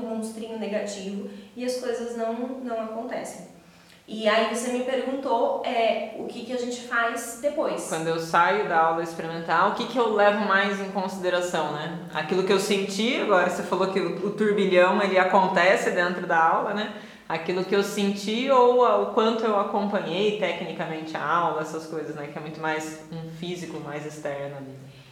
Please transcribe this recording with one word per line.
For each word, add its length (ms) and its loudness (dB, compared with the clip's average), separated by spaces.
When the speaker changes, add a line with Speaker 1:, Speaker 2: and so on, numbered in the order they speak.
Speaker 1:
um 100 -6
monstrinho 440 -8
negativo 680 -6
e 100 -6
as 120 -2
coisas 380 -4
não, 180 -2
não 180 -4
acontecem. 680 -8
E 200 -4
aí 260 4
você 200 -2
me 100 0
perguntou, 840 0
é, 520 0
o 80 -8
que 180 -10
que 80 -10
a 60 -2
gente 240 -6
faz 600 -4
depois. 460 -2
Speaker 2:
Quando 200 -2
eu 120 0
saio 480 2
da 100 0
aula 260 4
experimental, 680 0
o 60 -2
que 120 -4
que 100 -4
eu 160 2
levo 320 4
mais 360 2
em 100 -6
consideração, 800 -2
né? 280 -6
Aquilo 300 0
que 80 2
eu 80 6
senti, 640 0
agora 280 4
você 140 -2
falou 300 0
que 60 0
o, 280 -2
o 40 -2
turbilhão, 720 4
ele 160 2
acontece 760 4
dentro 360 0
da 160 4
aula, 300 2
né? 200 -4
Aquilo 340 -2
que 100 -2
eu 100 4
senti 680 -2
ou 320 8
a, 140 6
o 160 2
quanto 320 2
eu 120 2
acompanhei 800 0
tecnicamente 760 -4
a 100 -6
aula, 360 2
essas 240 -6
coisas, 300 -8
né? 180 -10
Que 40 -12
é 40 -8
muito 180 -10
mais 440 -4
um 160 -10
físico, 400 -8
mais 260 -8
externo 520 -8
ali, 140 -12
né? 180 -18